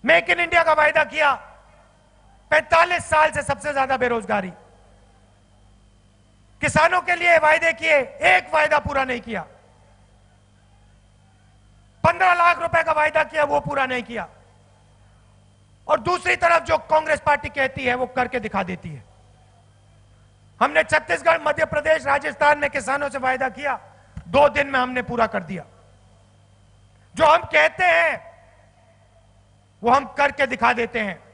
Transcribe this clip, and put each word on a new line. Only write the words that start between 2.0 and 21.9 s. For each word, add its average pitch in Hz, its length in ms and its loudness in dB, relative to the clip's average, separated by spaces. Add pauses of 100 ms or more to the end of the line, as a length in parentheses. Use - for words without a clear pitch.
पैंतालीस 330 540 2
साल 311 260 2
से 294 120 -6
सबसे 285 300 -4
ज्यादा 269 240 -2
बेरोजगारी, 214 540 -4 (2000)
किसानों 330 400 2
के 349 140 -2
लिए 339 240 2
वायदे 320 340 2
किए, 320 240 0 (300)
एक 370 260 2
वायदा 302 260 2
पूरा 277 260 -2
नहीं 240 160 -8
किया, 208 200 -10 (2500)
पन्द्रह 349 320 4
लाख 349 240 2
रुपए 330 240 0
का 320 100 -2
वायदा 311 300 2
किया, 302 200 -2
वो 285 180 0
पूरा 277 240 -2
नहीं 247 180 -6
किया। 196 240 -12 (1600)
और - 120 2
दूसरी 349 360 -2
तरफ 339 280 2
जो 330 140 0 (100)
कांग्रेस 311 380 0
पार्टी 294 240 0
कहती 269 360 -4
है, 247 100 0
वो 254 120 -4
करके 247 320 -4
दिखा 202 240 -4
देती 175 260 -10
है। 139 140 -16 (1600)
हमने 302 220 2
छत्तीसगढ़, 320 580 0
मध्य 302 260 -2
प्रदेश, 302 380 0